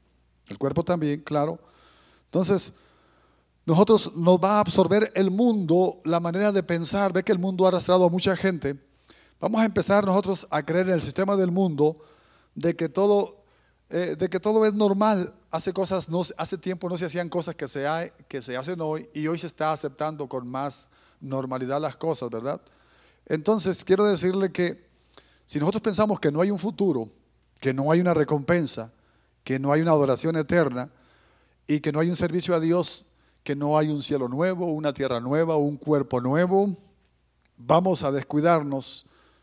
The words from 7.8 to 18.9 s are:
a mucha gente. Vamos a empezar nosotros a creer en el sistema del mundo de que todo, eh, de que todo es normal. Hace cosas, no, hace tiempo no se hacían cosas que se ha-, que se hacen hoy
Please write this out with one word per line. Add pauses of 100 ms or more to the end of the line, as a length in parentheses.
a
mucha
gente. (640)
Vamos
a
empezar
nosotros
a
creer
en
el
sistema
del
mundo (580)
de
que
todo, (540)
eh,
de
que
todo
es
normal. (160)
Hace
cosas,
no, (140)
hace
tiempo
no
se
hacían
cosas
que
se
ha-, (180)
que
se
hacen
hoy